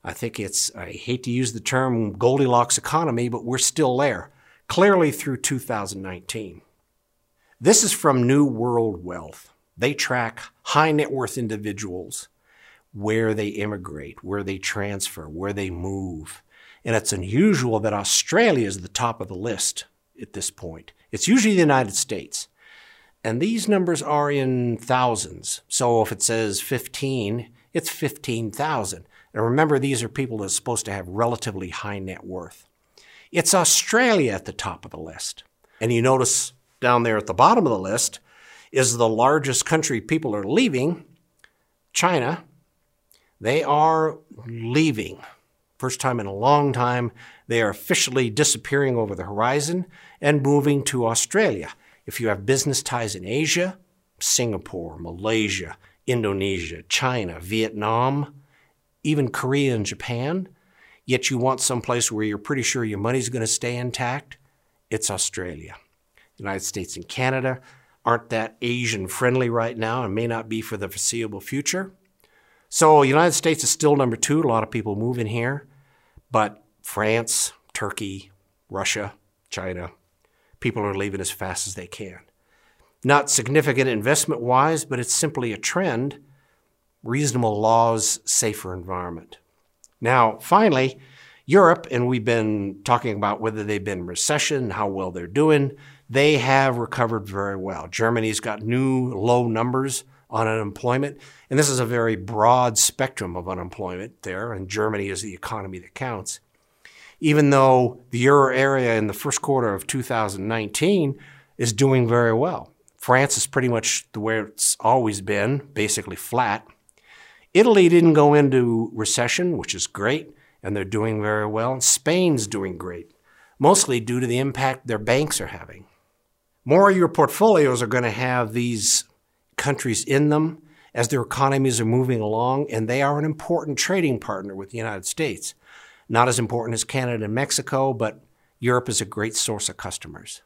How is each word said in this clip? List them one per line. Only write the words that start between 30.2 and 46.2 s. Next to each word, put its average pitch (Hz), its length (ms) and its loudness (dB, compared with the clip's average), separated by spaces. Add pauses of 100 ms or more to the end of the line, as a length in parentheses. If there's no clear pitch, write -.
that 101 60 -4
are 95 40 -8
supposed - 360 -4
to 101 80 -6
have 92 140 -8
relatively 98 640 -2
high 101 300 -8
net 95 260 -12
worth. 92 420 -14 (640)
It's 170 220 2
Australia 196 800 4
at 95 140 -6
the 98 80 -10
top - 320 -10
of - 60 -16
the 80 80 -14
list. - 440 -12 (360)
And 117 140 0
you 117 80 2
notice 127 520 2 (260)
down 123 240 4
there 110 140 2
at 104 100 -4
the 98 60 -4
bottom 175 320 6
of 131 60 2
the 101 80 0
list 95 400 -4 (520)
is 127 260 2
the 117 120 4
largest 127 560 2
country 151 360 0
people 151 340 -4
are 101 100 -6
leaving, 165 600 0 (880)
China. 170 500 0 (960)
They 131 240 0
are 156 540 4 (300)
leaving. 117 760 0 (560)
First 127 220 -6
time 123 200 -2
in 101 60 -6